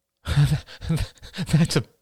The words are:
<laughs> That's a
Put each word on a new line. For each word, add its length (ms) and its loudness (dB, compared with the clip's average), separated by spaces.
<laughs> 0 -
That's 1500 -2
a 80 0